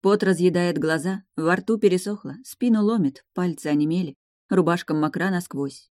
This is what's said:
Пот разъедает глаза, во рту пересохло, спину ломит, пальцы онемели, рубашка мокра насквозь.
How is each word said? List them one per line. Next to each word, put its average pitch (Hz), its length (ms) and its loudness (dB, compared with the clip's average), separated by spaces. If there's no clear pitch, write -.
Пот 202 200 2
разъедает 175 560 2
глаза, 160 460 -2
во 165 200 2
рту 214 220 -2
пересохло, 202 680 0
спину 220 400 0
ломит, 202 400 0
пальцы 180 320 -4
онемели, 151 480 0
рубашка 170 460 0
мокра 156 360 -2
насквозь. 139 680 -6